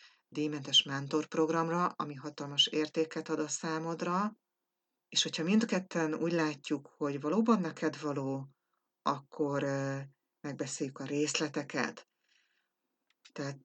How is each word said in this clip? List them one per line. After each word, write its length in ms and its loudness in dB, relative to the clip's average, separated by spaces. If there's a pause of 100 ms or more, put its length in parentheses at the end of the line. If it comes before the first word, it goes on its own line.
(280)
díjmentes 560 0
mentorprogramra, 1000 0
ami 280 -4
hatalmas 540 0
értéket 640 0
ad 100 0
a 80 -2
számodra, 880 -2 (760)
és 140 2
hogyha 200 -2
mindketten 680 2
úgy 180 0
látjuk, 680 0
hogy 240 -2
valóban 380 4
neked 420 -2
való, 480 -2 (520)
akkor, 600 0
ö, 360 0 (420)
megbeszéljük 580 -6
a 60 -8
részleteket. 1040 0 (1200)
Tehát 340 -6